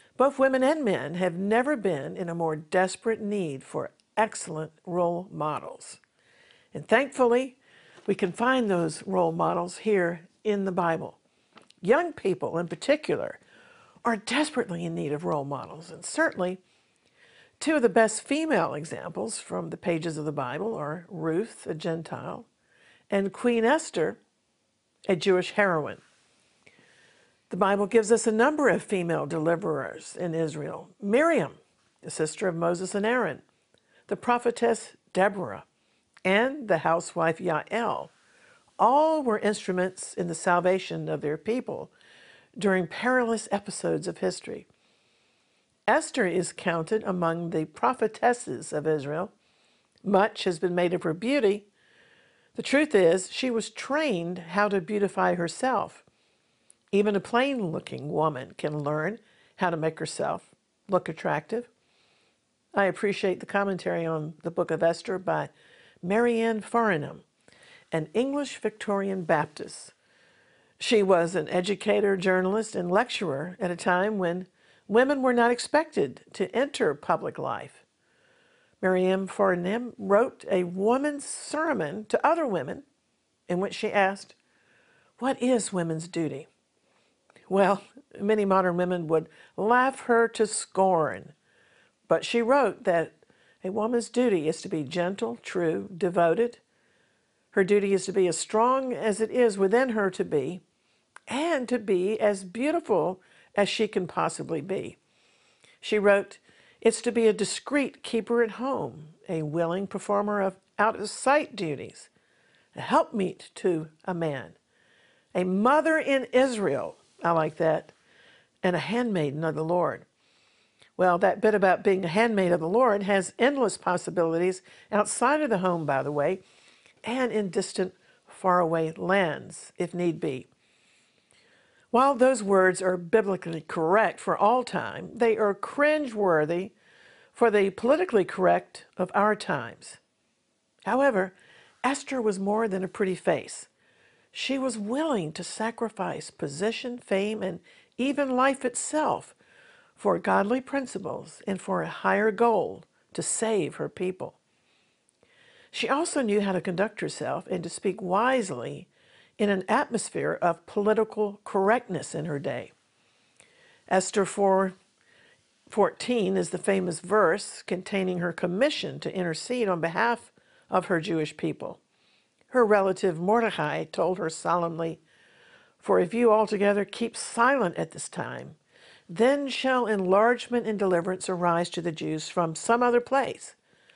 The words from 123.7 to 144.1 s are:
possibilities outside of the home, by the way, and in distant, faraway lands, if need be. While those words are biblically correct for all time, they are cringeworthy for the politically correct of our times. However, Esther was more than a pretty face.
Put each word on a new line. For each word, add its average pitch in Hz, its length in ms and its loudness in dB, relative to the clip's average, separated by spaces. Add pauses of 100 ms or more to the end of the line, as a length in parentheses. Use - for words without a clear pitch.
possibilities 175 880 0 (300)
outside 240 500 2
of 285 80 -2
the 208 80 2
home, 175 260 0
by 139 200 0
the 143 80 -4
way, 151 320 -2 (600)
and 240 280 -2
in 202 180 -2
distant, 190 460 -4 (320)
faraway 165 640 2
lands, 175 880 -2
if 175 160 -4
need 170 240 -2
be. 135 280 -6 (1400)
While 269 240 4
those 254 300 4
words 185 400 4
are 185 140 0
biblically 180 640 0
correct 180 580 2
for - 180 -2
all 233 260 4
time, 160 480 -8
they 233 260 2
are 202 180 2
cringeworthy 202 1120 0 (640)
for 233 160 4
the 202 220 4
politically 247 540 2
correct 180 600 2 (100)
of 185 200 -2
our 208 200 4
times. 143 640 -8 (880)
However, 214 480 2 (500)
Esther 269 380 -2
was 208 160 0
more 208 300 0
than 190 160 -2
a 185 40 -6
pretty 190 280 -2
face. - 540 -2 (600)